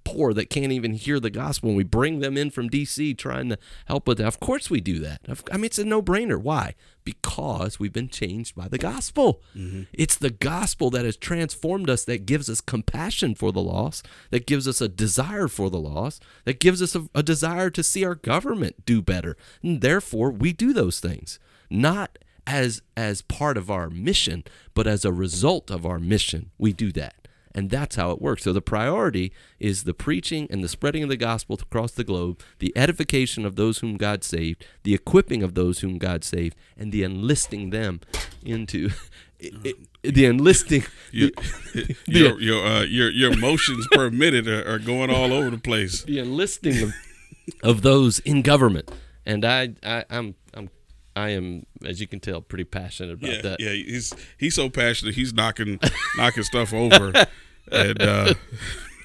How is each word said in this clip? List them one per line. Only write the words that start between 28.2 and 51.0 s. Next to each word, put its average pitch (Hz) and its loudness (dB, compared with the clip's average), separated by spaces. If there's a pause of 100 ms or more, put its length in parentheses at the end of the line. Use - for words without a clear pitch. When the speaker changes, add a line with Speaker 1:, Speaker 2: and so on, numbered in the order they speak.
Speaker 1:
works. 139 -2
So 95 2
the 95 2
priority 113 0 (260)
is 98 -2
the 87 -4
preaching 151 -4
and 95 -2
the 90 -4
spreading 151 -2
of 147 -2
the 135 0
gospel 113 -2
across 117 -2
the 120 -6
globe, 90 -2 (200)
the 92 0
edification 135 0
of 98 -4
those 107 2
whom 113 -4
God 104 -2
saved, 82 -4 (200)
the 101 4
equipping 143 4
of 90 -2
those 90 2
whom 92 -4
God 87 -2
saved, 85 -4 (200)
and 104 -8
the 104 0
enlisting 101 -2
them 98 -4 (440)
into 104 -4 (240)
<laughs> - -20
it, 107 -10 (280)
it, 143 0
the 135 10
enlisting 143 6 (260)
Speaker 2:
Your, 113 2 (420)
Speaker 1:
the, - -4
<laughs> - -12
Speaker 2:
your, 151 8
Speaker 1:
the 101 -6
Speaker 2:
your, 110 2
uh, 107 2
your, 113 4
your 120 4
motions 123 2
per 135 6
minute 123 4
are, 110 -2
are 110 -2
going 127 -2
all 127 4
over 135 2
the 117 -6
place. 107 -2
Speaker 1:
The 143 -2
enlisting 135 0
of, 107 0 (720)
of 110 6
those 135 6
in 147 2
government. 123 4 (380)
And 107 0
I, 127 2 (120)
I, 113 -4
I'm, 110 -6 (180)
I'm, 98 -14 (460)